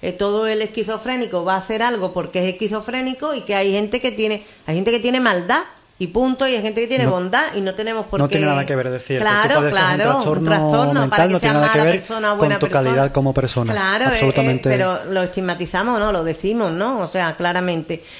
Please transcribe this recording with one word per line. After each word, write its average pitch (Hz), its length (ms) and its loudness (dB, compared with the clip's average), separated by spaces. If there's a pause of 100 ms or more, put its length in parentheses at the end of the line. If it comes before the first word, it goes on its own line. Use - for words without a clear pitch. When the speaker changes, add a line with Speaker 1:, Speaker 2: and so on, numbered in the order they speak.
Speaker 1:
eh, 180 100 -4
todo 202 340 0
el 220 140 0
esquizofrénico 220 840 -4
va 185 120 0
a - 20 -2
hacer 220 260 -4
algo 208 300 -2
porque 175 340 -4
es 185 60 -2
esquizofrénico 247 800 -4
y 247 80 -4
que 196 140 -4
hay 196 180 2
gente 208 260 -2
que 254 120 -2
tiene, 214 340 -4 (220)
hay 156 80 -2
gente 190 160 0
que 233 80 2
tiene 247 200 0
maldad 226 440 2 (360)
y 185 80 -4
punto, 254 400 0
y 254 80 2
hay 208 80 -2
gente 220 180 -2
que 240 60 0
tiene 262 180 2
Speaker 2:
No, - 60 4
Speaker 1:
bondad 190 420 0
y 202 80 -2
no - 140 -4
tenemos 220 320 -4
por 196 120 -2
Speaker 2:
no 143 80 4
Speaker 1:
qué 151 100 0
Speaker 2:
tiene 151 100 2
nada 139 180 0
que 139 100 -2
ver, 127 120 -2
es 127 60 -4
decir, 127 260 -4
que 214 40 0
tú 214 60 2
Speaker 1:
Claro, 214 240 4
Speaker 2:
padezcas 302 100 4
un 147 60 2
Speaker 1:
claro, 185 400 2
un 269 60 2
Speaker 2:
trastorno 160 340 0
Speaker 1:
trastorno, 151 520 2
Speaker 2:
mental 135 100 0
Speaker 1:
para 170 160 4
que 185 60 2
Speaker 2:
no 180 60 2
Speaker 1:
sea - 120 2
Speaker 2:
tiene 147 80 4
nada 147 140 4
que - 40 4
Speaker 1:
mala 156 140 4
Speaker 2:
ver 190 80 2
Speaker 1:
persona, 220 300 -2
Speaker 2:
con 208 100 0
Speaker 1:
buena 151 160 4
Speaker 2:
tu 147 100 0
Speaker 1:
persona. 143 240 2
Speaker 2:
calidad 135 220 2
como 135 240 2
persona. 123 380 0
Speaker 1:
Claro, 190 320 0
eh, - 20 2
eh, 262 60 2
Speaker 2:
Absolutamente. 135 580 2
Speaker 1:
pero 185 280 0 (120)
lo 190 100 0
estigmatizamos, 185 800 -2
¿no? 208 120 0
Lo 175 120 0
decimos, 190 480 -2
¿no? 214 300 -2
O 175 60 -2
sea, 170 300 -2
claramente. 175 680 -2 (160)